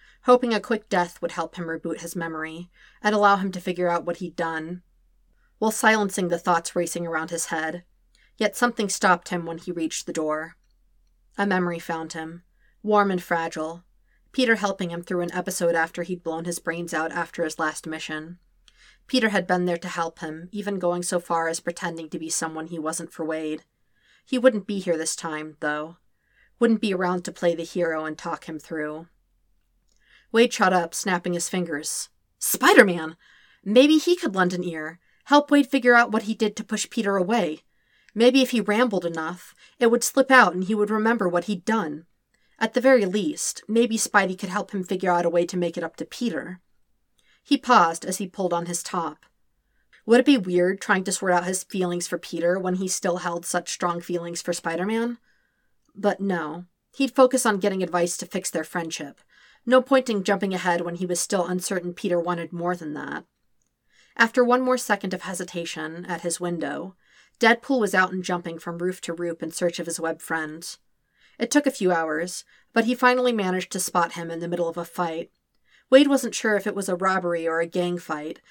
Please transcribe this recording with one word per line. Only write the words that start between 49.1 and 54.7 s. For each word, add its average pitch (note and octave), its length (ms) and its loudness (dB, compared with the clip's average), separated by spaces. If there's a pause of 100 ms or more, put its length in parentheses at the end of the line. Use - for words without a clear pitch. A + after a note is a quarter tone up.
Would A#3 140 8
it - 60 2
be C#4 120 6
weird F3+ 420 2
trying F#3+ 240 0
to F#3+ 80 -4
sort F#3 200 0
out F3 120 2
his F#3 180 -4
feelings F3 460 -4
for E3+ 100 -4
Peter E3+ 400 0
when F#3 180 -2
he F#3 120 -2
still F3+ 300 -2
held F3 260 -6
such - 260 -4
strong E3+ 300 -2
feelings E3+ 420 -6
for F3 100 -2
Spider-Man? G#3+ 640 -4 (760)